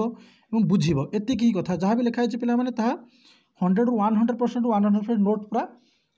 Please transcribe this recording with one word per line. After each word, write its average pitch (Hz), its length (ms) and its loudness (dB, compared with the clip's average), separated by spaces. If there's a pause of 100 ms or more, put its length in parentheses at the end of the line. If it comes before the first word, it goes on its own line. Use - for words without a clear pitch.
(540)
ଏବଂ 220 100 2
ବୁଝିବ, 160 340 2 (160)
ଏତିକି 214 320 -2
ହିଁ 226 80 4
କଥା। 180 220 -2
ଯାହା 190 200 0
ବି 247 80 0
ଲେଖା 240 180 -2
ହେଇଛି 240 160 -2
ପିଲାମାନେ, 240 340 -2
ତାହା 240 220 -2 (680)
ହଣ୍ଡ୍ରେଡରୁ 196 360 2
ୱାନ୍ 214 180 2
ହଣ୍ଡ୍ରେଡ୍ 233 240 0
ପରସେଣ୍ଟ, 240 280 -2
ୱାନ୍ 208 180 2
ହଣ୍ଡ୍ରେଡ୍ 208 200 2
ପରସେଣ୍ଟ 214 220 0
ନୋଟ୍ 214 220 0
ପୁରା 240 140 -2 (540)